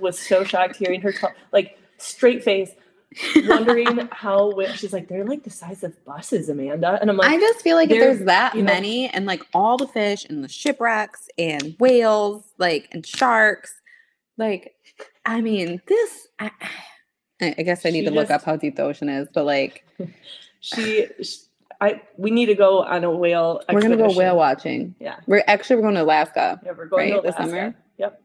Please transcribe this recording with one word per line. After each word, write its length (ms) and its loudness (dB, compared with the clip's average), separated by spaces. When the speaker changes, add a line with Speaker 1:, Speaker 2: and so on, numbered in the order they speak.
Speaker 1:
was 180 -4
so 240 2
shocked 320 -2
hearing 280 -4
her, 100 -2
ta-, 160 -4
like, 260 0
straight 440 0
face, 300 0
wondering 600 2
Speaker 2:
<laughs> 40 -14
Speaker 1:
how 400 0
wh-, 240 -4
she's 160 -10
like, 160 -8
"They're, 160 -8
like, 180 -6
the 80 -16
size 320 -16
of 100 -8
buses, 440 -6
Amanda." 520 -2
And 100 2
I'm 60 2
like, 140 4
Speaker 2:
I 80 2
just 240 2
feel 140 4
like 140 4
if 80 4
Speaker 1:
"They're, 160 6
Speaker 2:
there's 120 -4
that 280 2
Speaker 1:
you 80 0
know" 100 2
Speaker 2:
many, 360 -2
and, 180 -4
like, 160 -6
all 240 2
the 120 -2
fish 400 -4
and 160 -8
the 40 -12
shipwrecks 880 -4
and 440 -4
whales, 640 4
like, 340 0
and 120 -12
sharks, 680 0
like, 360 -6
I 160 -2
mean, 480 -4
this, 400 -2
I, 140 -10
I, 180 -4
I 40 -2
guess 220 -4
I 60 0
need 100 -2
Speaker 1:
She 60 -2
Speaker 2:
to 60 -2
look 160 0
Speaker 1:
just 140 0
Speaker 2:
up 20 -12
how 120 -2
deep 200 -4
the 80 -4
ocean 240 -6
is, 260 -6
but, 100 0
like 400 -2
Speaker 1:
<laughs> 600 -18
She, 460 -4
sh-, 140 -12
I, 220 0
we 140 -4
need 160 2
to 80 4
go 280 6
on 220 -2
a 60 0
whale 520 0
Speaker 2:
We're 80 4
gonna 160 4
go 80 4
Speaker 1:
expedition. 140 2
Speaker 2:
whale 180 4
watching. 640 0
Speaker 1:
Yeah. 160 -12
Speaker 2:
We're 200 4
actually, 300 2
we're 60 2
going 120 2
to 80 2
Alaska, 600 0
Speaker 1:
Yeah, 120 -10
we're 100 -16
going 260 0
Speaker 2:
right, 100 0
Speaker 1:
to 40 -2
Speaker 2:
this 100 -4
Speaker 1:
Alaska. 140 -6
Speaker 2:
summer? 240 -6
Speaker 1:
Yep. 260 -8